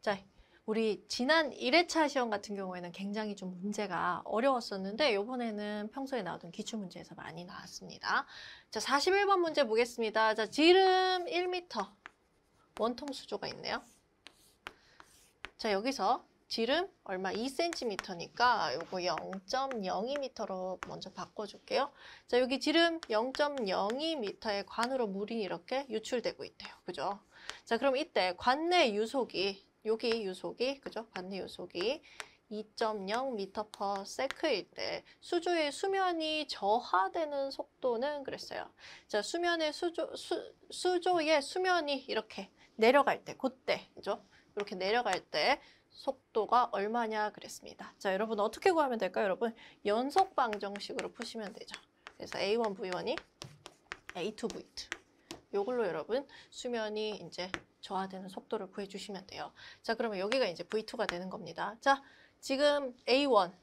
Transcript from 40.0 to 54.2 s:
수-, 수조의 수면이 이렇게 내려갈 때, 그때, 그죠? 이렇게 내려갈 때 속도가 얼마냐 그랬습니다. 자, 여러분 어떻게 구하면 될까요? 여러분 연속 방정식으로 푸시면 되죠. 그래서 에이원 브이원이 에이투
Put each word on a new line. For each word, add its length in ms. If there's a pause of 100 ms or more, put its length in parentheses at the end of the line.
수-, 400 (160)
수조의 680
수면이 680
이렇게 440 (260)
내려갈 480
때, 100
그때, 600
그죠? 280 (340)
이렇게 200
내려갈 440
때 400 (300)
속도가 840
얼마냐 580
그랬습니다. 680
자, 140
여러분 280
어떻게 320
구하면 260
될까요? 260
여러분 300 (320)
연속 480
방정식으로 800
푸시면 400
되죠. 280 (360)
그래서 220
에이원 360
브이원이 420 (1000)
에이투 320